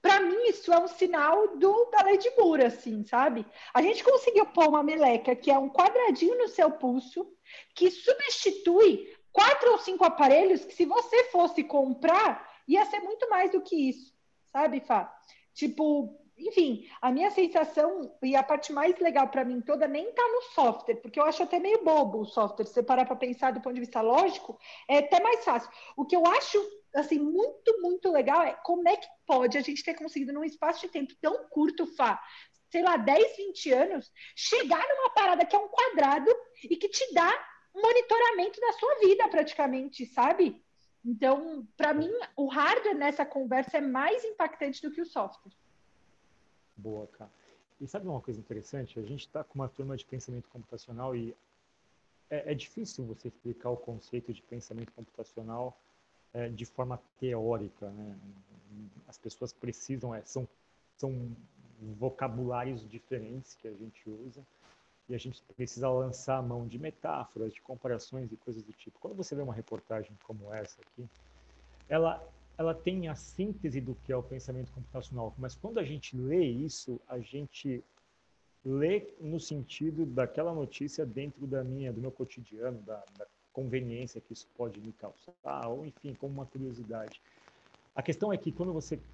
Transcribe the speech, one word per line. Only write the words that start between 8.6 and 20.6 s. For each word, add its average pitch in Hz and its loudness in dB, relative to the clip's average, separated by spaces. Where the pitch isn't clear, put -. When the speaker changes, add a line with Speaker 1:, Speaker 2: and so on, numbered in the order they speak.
Speaker 1:
quatro 494 6
ou - 4
cinco 370 0
aparelhos 330 6
que, - -16
se 339 2
você 466 4
fosse 339 2
comprar, 302 2
ia 381 6
ser 415 -6
muito 427 -4
mais 370 4
do 381 0
que 294 0
isso, - -8
sabe, 277 0
Fá? 202 0
Tipo, 294 -2
enfim, 302 0
a 254 0
minha 330 2
sensação, 330 0
e 262 0
a 269 6
parte 294 -2
mais 320 0
legal 294 2
pra 269 -2
mim 247 -4
toda, 294 0
nem 320 -6
tá 480 2
no 494 0
software, 233 2